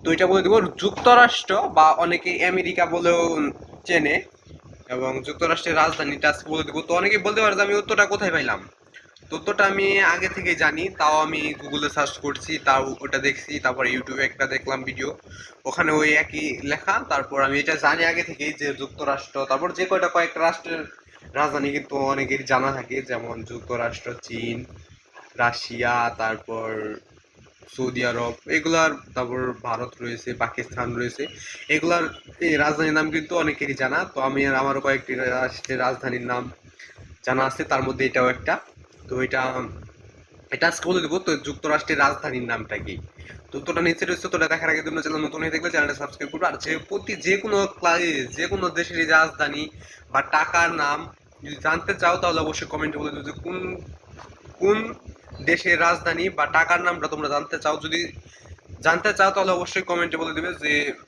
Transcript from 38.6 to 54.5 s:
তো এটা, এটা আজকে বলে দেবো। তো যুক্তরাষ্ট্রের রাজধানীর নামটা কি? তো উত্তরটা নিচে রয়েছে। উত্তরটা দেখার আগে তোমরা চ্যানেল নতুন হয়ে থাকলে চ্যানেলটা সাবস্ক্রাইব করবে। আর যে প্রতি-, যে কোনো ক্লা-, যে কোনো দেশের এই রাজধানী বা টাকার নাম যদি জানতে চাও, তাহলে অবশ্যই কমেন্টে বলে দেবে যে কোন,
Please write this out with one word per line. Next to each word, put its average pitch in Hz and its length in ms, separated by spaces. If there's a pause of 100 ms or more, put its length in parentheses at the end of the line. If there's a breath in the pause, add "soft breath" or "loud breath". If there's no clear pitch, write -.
তো 127 120
এটা, 131 320 (960)
এটা 139 160
আজকে 170 220
বলে 185 120
দেবো। 156 180
তো 160 180
যুক্তরাষ্ট্রের 151 640
রাজধানীর 139 440
নামটা 113 340
কি? 87 200 (540 loud breath)
তো 139 60
উত্তরটা 160 240
নিচে 170 240
রয়েছে। 175 220
উত্তরটা 165 200
দেখার 160 220
আগে 156 120
তোমরা 156 200
চ্যানেল 156 200
নতুন 156 200
হয়ে 160 100
থাকলে 160 180
চ্যানেলটা 147 260
সাবস্ক্রাইব 139 360
করবে। 160 160
আর 147 100
যে 156 200
প্রতি-, 190 440
যে 185 160
কোনো 202 300
ক্লা-, 170 600 (100)
যে 170 100
কোনো 185 220
দেশের 170 300
এই 165 60
রাজধানী 151 640 (420 loud breath)
বা 135 100
টাকার 165 500
নাম 151 420 (300)
যদি 147 120
জানতে 165 380
চাও, 180 240
তাহলে 175 240
অবশ্যই 156 260
কমেন্টে 151 300
বলে 147 140
দেবে 143 120
যে 147 80
কোন, 185 440 (840)